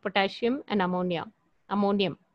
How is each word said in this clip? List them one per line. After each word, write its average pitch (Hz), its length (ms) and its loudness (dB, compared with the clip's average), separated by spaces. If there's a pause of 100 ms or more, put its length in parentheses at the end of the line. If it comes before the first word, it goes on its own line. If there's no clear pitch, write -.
potassium, 208 680 0
and 208 120 2
ammonia, 180 460 0 (420)
ammonium. 202 480 0 (180)